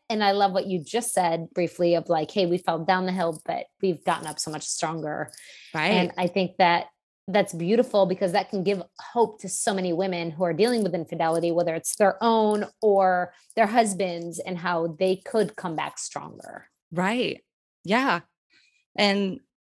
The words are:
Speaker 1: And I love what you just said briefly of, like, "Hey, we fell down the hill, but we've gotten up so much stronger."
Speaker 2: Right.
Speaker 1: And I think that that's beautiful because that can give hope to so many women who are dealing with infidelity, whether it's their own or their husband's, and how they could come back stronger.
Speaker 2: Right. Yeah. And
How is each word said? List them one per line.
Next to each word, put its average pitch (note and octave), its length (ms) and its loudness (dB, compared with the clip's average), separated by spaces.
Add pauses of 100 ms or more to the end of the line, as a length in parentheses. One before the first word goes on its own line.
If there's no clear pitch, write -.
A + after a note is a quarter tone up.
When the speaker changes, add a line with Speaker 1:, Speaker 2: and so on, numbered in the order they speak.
Speaker 1:
And G#3+ 160 0
I G3 100 6
love G3+ 180 2
what F3+ 160 -2
you F#3 160 -2
just A3+ 300 -4
said E3 400 0
briefly E3+ 420 0
of, E3 140 0
like, D#3 200 0
"Hey, G3 160 0
we F3 140 0
fell E3 260 -2
down F#3 220 2
the F#3 40 -2
hill, E3+ 320 -2
but - 220 -6 (160)
we've F#3 220 0
gotten D#3+ 240 -2
up D3+ 120 -8
so - 120 -6
much C#3+ 160 -8
stronger." D#3 640 -6 (420)
Speaker 2:
Right. D#3 140 0
Speaker 1:
And F3+ 280 2
I F#3 120 0
think F3+ 300 -2
that F3 300 4 (440)
that's G3 220 0
beautiful G3 540 2
because F#3 240 -2
that F#3+ 180 0
can F#3+ 140 -4
give F#3+ 180 0 (180)
hope A3 400 -2
to G3 80 -12
so - 240 -4
many F#3 220 -2
women F3 380 -2
who D#3+ 120 -6
are F3 80 0
dealing A3 300 2
with F3+ 140 -2
infidelity, E3 560 0
whether E3 240 0
it's - 200 -4
their G3 280 4
own G#3+ 420 4 (160)
or F#3 500 4 (240)
their A3 120 4
husband's, F#3 720 0
and F#3 180 -6
how E3+ 400 -2
they F#3 180 2
could F#3+ 400 -2
come E3 200 -6
back D3 240 -6
stronger. - 720 -14 (200)
Speaker 2:
Right. F#3 520 -2 (400)
Yeah. G#3 380 0 (720)
And G3 460 0 (200)